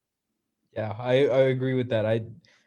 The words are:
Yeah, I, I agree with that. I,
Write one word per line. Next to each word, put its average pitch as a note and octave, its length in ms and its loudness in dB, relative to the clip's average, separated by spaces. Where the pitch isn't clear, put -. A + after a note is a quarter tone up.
Yeah, A2 220 -8
I, B2+ 280 2
I B2 180 2
agree C3 300 0
with B2 140 -2
that. A2 160 0
I, A2+ 180 0